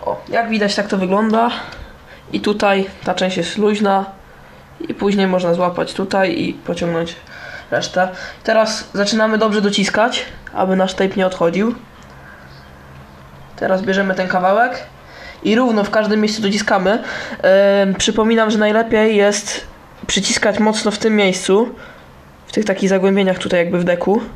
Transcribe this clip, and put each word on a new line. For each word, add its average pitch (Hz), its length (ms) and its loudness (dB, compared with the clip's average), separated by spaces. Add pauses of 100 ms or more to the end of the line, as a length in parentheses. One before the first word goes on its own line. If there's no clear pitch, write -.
O, - 240 -4
jak 226 200 -2
widać, 208 260 0
tak 208 120 -2
to 202 120 -2
wygląda. 214 520 2 (800)
I 196 80 -4
tutaj 202 500 0 (140)
ta 185 100 -2
część 185 220 -2
jest 170 220 -6
luźna. 202 460 2 (760)
I - 140 -6
później 196 320 2
można 180 280 2
złapać 180 380 -2
tutaj 190 480 -2
i - 140 -4
pociągnąć 170 640 -4 (540)
resztę. 165 380 0 (360)
Teraz 220 400 2 (100)
zaczynamy 220 440 0
dobrze 214 220 2
dociskać, 202 640 0 (300)
aby 190 220 0
nasz 190 180 0
tape 190 220 -2
nie 190 100 0
odchodził. 185 480 0 (1800)
Teraz 190 260 0
bierzemy 190 320 0
ten 185 140 -2
kawałek 190 540 2 (600)
i 208 140 2
równo 226 280 2
w 202 60 -6
każdym 214 300 2
miejscu 214 220 0
dociskamy. 202 600 0 (400)
Em, 196 520 4
przypominam, 220 560 2
że 220 80 0
najlepiej 220 580 2
jest 208 500 0 (400)
przyciskać 208 520 0
mocno 214 320 2
w 214 80 -6
tym 220 180 0
miejscu, 202 580 2 (720)
w - 60 -18
tych 214 120 0
takich 196 240 0
zagłębieniach 190 500 2
tutaj 180 220 0
jakby 175 180 0
w 175 60 0
deku. 180 380 2 (140)